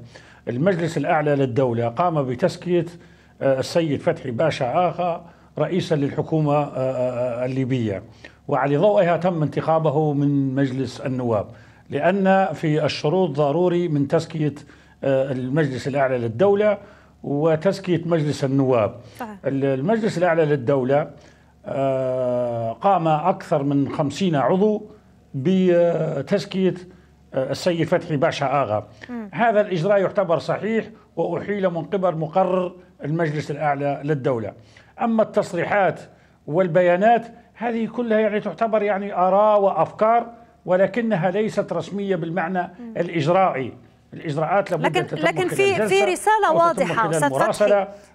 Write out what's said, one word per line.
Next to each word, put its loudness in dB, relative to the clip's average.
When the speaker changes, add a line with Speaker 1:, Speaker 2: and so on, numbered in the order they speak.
Speaker 1:
المجلس -2
الأعلى 0
للدولة 0
قام 0
بتزكية، -2
آه، 2
السيد -2
فتحي -4
باشا -2
آغا -2
رئيسا -2
للحكومة، 0
آه، 0
آه، -2
آه، -2
الليبية، -2
وعلى 0
ضوئها 4
تم 0
انتخابه 0
من 0
مجلس -2
النواب، -2
لأن 2
في 0
الشروط 0
ضروري 2
من 0
تزكية، -2
آه، 0
المجلس -2
الأعلى 0
للدولة 2
وتزكية 0
مجلس 0
النواب. 2
Speaker 2:
صحيح. -12
Speaker 1:
ال-، -2
المجلس 0
الأعلى 2
للدولة، 0
آه، -2
قام 2
أكثر 0
من 0
خمسين 0
عضو 2
بتزكية، 2
آه، -2
السيد -2
فتحي 0
باشا 0
آغا. 0
Speaker 2:
مم. -12
Speaker 1:
هذا 2
الإجراء 2
يعتبر 0
صحيح -2
وأحيل -2
من -4
قبل 0
مقرر 0
المجلس -2
الأعلى -2
للدولة. -2
أما 2
التصريحات 0
والبيانات 4
هذه -4
كلها 0
يعني 0
تعتبر 0
يعني -2
آراء 4
وأفكار، 2
ولكنها 2
ليست -2
رسمية -2
بالمعنى -2
Speaker 2:
مم. -12
Speaker 1:
الإجرائي. 0
الإجراءات -2
لابد -2
Speaker 2:
لكن، 0
Speaker 1:
أن -4
تتم -8
Speaker 2:
لكن 0
Speaker 1:
خلال -6
Speaker 2:
في، 2
Speaker 1:
جلسة 0
Speaker 2:
في 2
رسالة 2
Speaker 1:
أو 4
تتم 4
Speaker 2:
واضحة، 0
Speaker 1:
خلال 0
Speaker 2:
أستاذ 2
Speaker 1:
مراسلة. 2
Speaker 2:
فتحي. -14